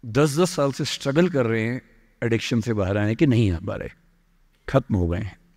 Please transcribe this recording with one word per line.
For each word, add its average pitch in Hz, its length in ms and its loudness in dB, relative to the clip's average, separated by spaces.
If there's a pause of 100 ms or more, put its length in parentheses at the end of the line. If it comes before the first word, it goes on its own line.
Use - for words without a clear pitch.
दस 135 320 2
दस 175 140 2
साल 139 200 -2
से 143 140 -6
स्ट्रगल 151 440 0
कर 135 160 0
रहे 113 180 0
हैं 123 180 -4 (420)
एडिक्शन 113 380 0
से 117 120 -2
बाहर 101 240 0
आने 104 180 0
की, 165 100 2
नहीं 117 260 4
आ 85 80 -2
पा 101 160 -8
रहे, - 140 -10 (800)
खत्म 127 260 0
हो 90 120 0
गए 85 120 -2
हैं। 95 200 -10 (180)